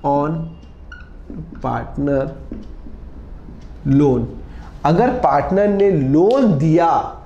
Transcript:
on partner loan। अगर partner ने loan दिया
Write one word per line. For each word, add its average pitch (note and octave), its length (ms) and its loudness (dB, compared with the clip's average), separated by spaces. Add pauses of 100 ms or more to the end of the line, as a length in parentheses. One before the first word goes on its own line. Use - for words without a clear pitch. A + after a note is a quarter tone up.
on D3+ 400 0 (1200)
partner C3+ 640 -2 (1600)
loan। C3+ 380 4 (600)
अगर F3+ 240 4
partner F#3 580 2
ने G3 240 4
loan F3 680 4
दिया D#3 580 2 (100)